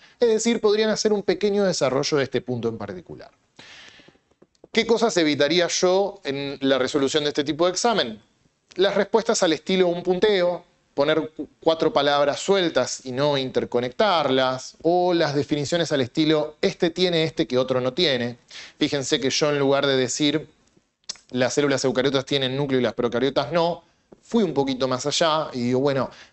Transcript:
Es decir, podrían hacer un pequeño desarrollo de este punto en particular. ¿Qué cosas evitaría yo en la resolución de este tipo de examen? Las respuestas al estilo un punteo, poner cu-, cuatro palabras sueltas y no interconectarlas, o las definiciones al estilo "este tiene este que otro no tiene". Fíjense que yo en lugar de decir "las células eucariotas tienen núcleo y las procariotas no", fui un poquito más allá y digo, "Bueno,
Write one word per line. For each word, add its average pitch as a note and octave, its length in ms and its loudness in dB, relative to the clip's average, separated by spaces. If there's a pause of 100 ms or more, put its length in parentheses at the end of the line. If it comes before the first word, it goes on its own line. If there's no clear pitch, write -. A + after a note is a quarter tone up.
(180)
Es A#3 120 4
decir, A3 280 2
podrían G#3+ 300 2
hacer G#3+ 240 0
un G3+ 100 0
pequeño G3+ 400 0
desarrollo D3 540 0
de C3+ 80 2
este A#2+ 160 -2
punto A#2 300 -4
en A2+ 80 -8
particular. F2+ 520 -14 (1400)
¿Qué A3 140 0
cosas A3+ 320 0
evitaría D3+ 500 2
yo F#3 560 0
en C#3 380 -6
la C3+ 160 2
resolución C#3 460 0
de D3 40 -2
este C#3+ 160 -2
tipo D#3 220 0
de F#3 60 0
examen? E3+ 500 -2 (540)
Las F#3 180 2
respuestas A3 480 0
al E3+ 100 2
estilo F#3 360 0
un F3 140 -2
punteo, F3+ 640 0 (300)
poner D3+ 420 0
cu-, C#3+ 120 -10 (120)
cuatro D#3+ 320 0
palabras C#3+ 480 2
sueltas F3 640 0
y B2+ 80 -10
no C#3+ 240 0
interconectarlas, C3 1500 0
o F3+ 300 2
las D#3 220 0
definiciones D3 580 -2
al C#3 80 2
estilo D3+ 600 0
"este F3+ 280 0
tiene E3+ 340 0
este D#3 220 -2
que B2+ 120 0
otro B2+ 220 0
no B2+ 120 -2
tiene". B2 460 -2 (400)
Fíjense C#3+ 420 -2
que B2+ 100 -2
yo D3+ 200 0
en C#3+ 80 0
lugar C#3 280 2
de C3+ 100 2
decir C#3+ 520 0 (840)
"las B2+ 240 0
células C#3 300 0
eucariotas B2+ 400 0
tienen C3+ 320 -2
núcleo C3+ 240 -2
y - 20 2
las A2 120 0
procariotas B2+ 580 -2
no", E3+ 320 0 (380)
fui A#3 200 0
un D#3+ 120 -2
poquito C3+ 340 -2
más B2+ 180 -4
allá D#3 460 0
y B2 100 -6
digo, B2+ 180 0
"Bueno, C3+ 300 0 (220)